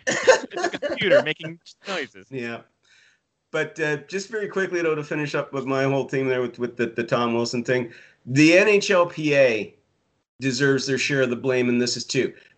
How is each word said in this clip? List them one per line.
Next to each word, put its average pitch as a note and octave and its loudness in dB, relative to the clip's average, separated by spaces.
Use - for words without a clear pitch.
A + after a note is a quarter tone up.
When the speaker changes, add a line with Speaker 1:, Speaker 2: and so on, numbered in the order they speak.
Speaker 1:
<laughs> - -
It's F4+ -4
a - -10
computer B3 -2
making D#3+ -8
noises. B2 -10
Speaker 2:
Yeah. A#2 -10
But, D#3 -4
uh, D3+ 0
just G3 -8
very G#3+ -6
quickly, F3+ -2
though, D#3 0
to D3+ -4
finish D3+ -4
up C#3+ -4
with C3+ -4
my C3+ 0
whole C3+ 2
thing C3+ -2
there B2+ 0
with, A#2 -6
with A#2+ -6
the, A#2 0
the A#2 -6
Tom A#2+ 0
Wilson A#2 -2
thing, B2 -2
the D3+ 6
N G#3 6
H G3+ 2
L F3 4
P D3+ -2
A A#2+ 2
deserves C3+ 2
their C3 -2
share C3+ 0
of B2 2
the A#2+ -2
blame B2 0
in A#2+ 2
this A#2+ 0
is A#2 -10
too. - -2